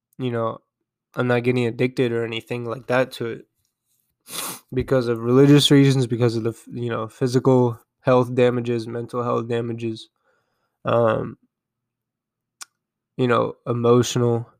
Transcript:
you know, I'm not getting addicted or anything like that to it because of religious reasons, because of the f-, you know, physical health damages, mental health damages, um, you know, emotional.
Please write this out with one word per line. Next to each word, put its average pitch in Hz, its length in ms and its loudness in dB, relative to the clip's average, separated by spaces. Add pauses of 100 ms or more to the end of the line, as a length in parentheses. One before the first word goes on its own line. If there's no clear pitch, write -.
(180)
you 127 140 -6
know, 113 300 -6 (540)
I'm 123 120 -4
not 120 160 0
getting 123 220 0
addicted 127 460 -2
or 117 140 -4
anything 117 400 -10
like 117 220 -10
that 127 260 0
to 120 140 -8
it - 180 -14 (1300)
because 127 340 -2
of 117 120 -4
religious 139 520 6
reasons, 139 360 4
because 117 280 0
of 113 80 -4
the 113 80 -4
f-, - 200 -16
you 120 180 -8
know, 113 180 -6
physical 123 720 0 (220)
health 123 340 2
damages, 120 520 0
mental 120 360 -8
health 120 240 -4
damages, 117 640 -6 (760)
um, 117 520 0 (1800)
you 127 100 0
know, 117 280 0 (120)
emotional. 120 840 2 (100)